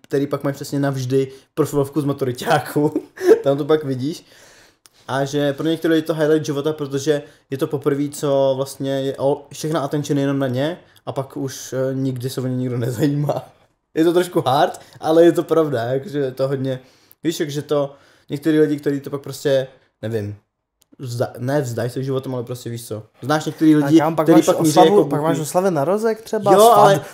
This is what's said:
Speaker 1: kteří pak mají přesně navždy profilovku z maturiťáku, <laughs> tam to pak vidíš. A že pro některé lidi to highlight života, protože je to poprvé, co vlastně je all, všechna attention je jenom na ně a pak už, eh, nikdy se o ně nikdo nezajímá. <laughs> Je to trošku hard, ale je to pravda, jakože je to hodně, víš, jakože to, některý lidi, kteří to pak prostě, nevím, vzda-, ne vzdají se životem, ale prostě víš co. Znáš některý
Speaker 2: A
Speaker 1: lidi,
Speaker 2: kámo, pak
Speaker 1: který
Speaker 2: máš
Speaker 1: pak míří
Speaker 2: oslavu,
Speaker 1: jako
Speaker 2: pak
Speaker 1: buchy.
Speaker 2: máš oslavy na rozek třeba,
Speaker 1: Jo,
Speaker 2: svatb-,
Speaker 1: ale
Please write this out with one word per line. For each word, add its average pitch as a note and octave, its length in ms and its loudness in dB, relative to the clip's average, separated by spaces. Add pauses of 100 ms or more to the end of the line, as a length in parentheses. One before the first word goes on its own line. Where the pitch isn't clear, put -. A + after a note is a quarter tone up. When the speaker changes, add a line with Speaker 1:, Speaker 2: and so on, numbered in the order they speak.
Speaker 1:
kteří C#3+ 260 -2
pak D3 160 -6
mají C#3+ 100 -2
přesně C#3+ 260 -6
navždy C3+ 520 0 (220)
profilovku C#3+ 480 -2
z C3+ 40 -6
maturiťáku, C#3+ 880 -2 (280)
<laughs> F4+ 220 4
tam C#3 140 2
to D3 80 -6
pak D#3 180 2
vidíš. C3+ 420 -6 (840)
A C3+ 180 -2
že C#3+ 280 -2
pro D3+ 140 -4
některé E3 260 0
lidi D#3 140 2
to D#3+ 60 -2
highlight D#3 320 2
života, D3 280 -4
protože C#3+ 480 -2 (280)
je C3+ 80 -6
to D#3 100 -2
poprvé, C#3+ 420 -2
co C#3 460 0
vlastně C3+ 360 -6 (100)
je C3+ 140 -4
all, C#3+ 380 -2
všechna D#3+ 260 -4
attention C#3+ 380 -2
je C#3 60 0
jenom C#3 160 -2
na C#3 80 -2
ně C#3 300 -4 (280)
a B2+ 60 -8
pak C3 260 -8
už, C3+ 360 -10
eh, C3 220 -2
nikdy C3 340 -4
se C3 120 -6
o B2+ 60 -4
ně B2+ 80 -4
nikdo B2+ 220 -4
nezajímá. C#3+ 680 -2 (260)
<laughs> - 240 -20
Je D#3+ 100 2
to E3+ 100 4
trošku F3 320 0
hard, D3 360 0 (180)
ale E3 260 4
je E3+ 60 8
to E3 120 -2
pravda, D3 400 0
jakože C3+ 360 -4
je C3 120 -2
to C3+ 160 -2
hodně, C3 320 -4 (440)
víš, E3 160 -4
jakože D3 220 -4
to, C#3+ 340 -2 (340)
některý D3+ 300 0
lidi, D3+ 200 4
kteří C#3+ 200 -2
to C#3 100 -12
pak C#3 120 -8
prostě, C3+ 460 -2 (340)
nevím, G#2+ 340 -6 (640)
vzda-, B2 380 -6
ne C3+ 240 -2
vzdají A#2+ 280 -6
se C3 140 -8
životem, C3 320 -4
ale B2 80 -6
prostě B2 260 -10
víš A#2 180 -10
co. G#2+ 160 -10 (180)
Znáš D3+ 240 -2
některý D#3 300 4
Speaker 2:
A - 20 6
Speaker 1:
lidi, D3+ 220 4
Speaker 2:
kámo, D#3+ 160 2
pak D#3 100 2
Speaker 1:
který D#3+ 120 6
Speaker 2:
máš D#3 80 6
Speaker 1:
pak F3+ 140 2
míří D#3+ 100 2
Speaker 2:
oslavu, F3+ 180 6 (100)
Speaker 1:
jako D3 120 4
Speaker 2:
pak D3 100 -2
Speaker 1:
buchy. D#3 100 0
Speaker 2:
máš E3 100 0
oslavy F3+ 320 0
na C#3+ 140 0
rozek A3 360 -2
třeba, G3+ 320 0
Speaker 1:
Jo, G3 60 8
Speaker 2:
svatb-, A3+ 200 10
Speaker 1:
ale G3 220 6 (120)